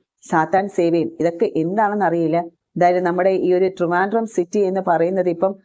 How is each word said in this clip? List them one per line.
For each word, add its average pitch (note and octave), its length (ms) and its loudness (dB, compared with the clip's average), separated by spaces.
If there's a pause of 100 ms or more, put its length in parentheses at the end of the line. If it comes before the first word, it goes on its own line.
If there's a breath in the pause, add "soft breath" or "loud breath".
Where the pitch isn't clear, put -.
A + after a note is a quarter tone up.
(300)
സാത്താൻ F#3 400 0
സേവയും E3+ 500 0
ഇതൊക്കെ E3+ 360 0
എന്താണെന്ന് G3+ 500 0
അറിയില്ല. E3 320 0
എന്തായാലും F3 680 0
നമ്മുടെ F3+ 260 0
ഈ F3+ 240 2
ഒരു F#3 140 2
ട്രിവാൻഡ്രം F#3+ 600 0
സിറ്റി F#3 320 -2
എന്ന് F#3+ 280 0
പറയുന്നത് F3+ 420 0
ഇപ്പം F#3 360 -2